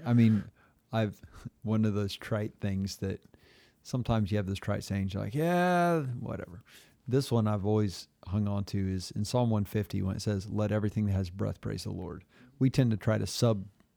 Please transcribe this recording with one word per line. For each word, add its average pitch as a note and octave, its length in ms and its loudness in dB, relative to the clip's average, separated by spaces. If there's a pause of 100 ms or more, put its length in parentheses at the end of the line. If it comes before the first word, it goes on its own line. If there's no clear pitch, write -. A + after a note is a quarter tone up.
I A#2+ 80 0
mean, A2+ 300 6 (500)
I've, A2 280 -2 (220)
<laughs> - 200 -16
one A2 220 2
of G#2+ 100 2
those G2+ 220 -2
trite - 440 -4
things G2 360 -2
that F#2+ 240 -4 (640)
sometimes A2 480 0
you G#2 60 2
have G2 80 -2
those F#2+ 120 -2
trite G#2 240 -2
sayings, G2 320 -2
you're G2 80 -4
like, G#2 140 -6
"Yeah, F3 640 2 (180)
whatever." - 460 -8 (440)
This C3+ 240 2
one A2+ 160 4
I've G2+ 180 0
always G#2+ 420 2 (180)
hung G2+ 200 0
on G2+ 200 -2
to G2+ 120 -4 (160)
is F#2 180 -6
in G#2 120 -2
Psalm B2 260 2
one G#2 140 2
fifty G2+ 380 -2
when F#2+ 140 0
it G2+ 60 -8
says, G#2 280 -2
"Let G#2 220 0
everything G#2+ 340 0
that G2 60 0
has F#2+ 180 0
breath G2+ 300 -4
praise G#2 240 -6
the G2+ 60 -8
Lord." F2+ 340 -8 (340)
We B2+ 120 4
tend B2+ 220 2
to G#2+ 40 2
try A2 220 0
to G#2 80 -2
sub-, G#2+ 380 2 (320)